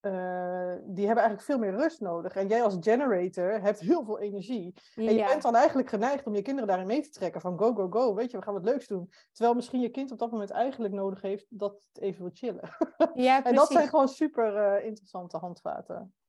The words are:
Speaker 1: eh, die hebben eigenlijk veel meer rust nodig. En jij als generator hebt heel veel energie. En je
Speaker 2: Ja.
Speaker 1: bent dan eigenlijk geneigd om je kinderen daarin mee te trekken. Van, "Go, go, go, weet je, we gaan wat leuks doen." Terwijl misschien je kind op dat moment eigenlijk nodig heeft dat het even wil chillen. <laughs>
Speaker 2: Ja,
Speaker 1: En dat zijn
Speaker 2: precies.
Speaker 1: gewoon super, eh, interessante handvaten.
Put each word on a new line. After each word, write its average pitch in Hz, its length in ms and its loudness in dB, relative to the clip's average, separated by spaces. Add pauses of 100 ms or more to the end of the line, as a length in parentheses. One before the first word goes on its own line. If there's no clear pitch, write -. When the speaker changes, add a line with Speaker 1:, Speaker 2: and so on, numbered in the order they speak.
Speaker 1:
eh, 180 720 -4 (100)
die 196 220 -2
hebben 226 180 4
eigenlijk 214 180 0
veel 277 160 -2
meer 196 180 0
rust 311 240 0
nodig. 170 360 -6
En 196 120 0
jij 226 140 4
als 202 180 2
generator 202 800 2
hebt 202 200 0
heel 262 240 2
veel 208 140 -6
energie. 202 560 -8 (200)
En 220 100 -6
je 220 100 4
Speaker 2:
Ja. 220 140 4
Speaker 1:
bent 262 140 2
dan 240 120 2
eigenlijk 262 340 4
geneigd 247 380 -2
om 214 80 -4
je 202 80 -2
kinderen 269 260 -4
daarin 185 180 0
mee 247 160 0
te - 80 -10
trekken. 170 300 -6
Van, 180 180 -6
"Go, 226 160 2
go, 196 160 -2
go, 220 240 2
weet 240 160 -4
je, - 80 -10
we 185 60 -10
gaan 208 100 -6
wat 180 100 -6
leuks 247 220 0
doen." 185 240 -8 (220)
Terwijl 233 220 2
misschien 240 260 -4
je 240 80 0
kind 269 240 -6
op 220 60 -14
dat 233 120 -4
moment 208 200 -6
eigenlijk 233 440 -2
nodig 196 260 -4
heeft 202 280 -6
dat 202 440 -8
het - 100 -14
even 185 200 -6
wil 180 120 -8
chillen. 226 280 -8
<laughs> - 520 -2
Speaker 2:
Ja, 254 300 4
Speaker 1:
En 247 100 4
dat - 0 -
zijn 277 120 8
Speaker 2:
precies. 294 240 4
Speaker 1:
gewoon 277 180 6
super, 240 480 0
eh, 202 300 2
interessante 185 500 -10
handvaten. - 800 -10 (140)